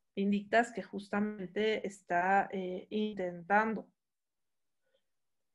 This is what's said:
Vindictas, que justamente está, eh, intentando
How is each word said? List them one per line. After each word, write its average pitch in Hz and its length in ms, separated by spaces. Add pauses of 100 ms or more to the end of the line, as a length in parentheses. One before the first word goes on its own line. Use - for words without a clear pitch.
(160)
Vindictas, 202 560
que 185 100
justamente 208 1040
está, 190 680
eh, 185 380
intentando 202 1000 (1700)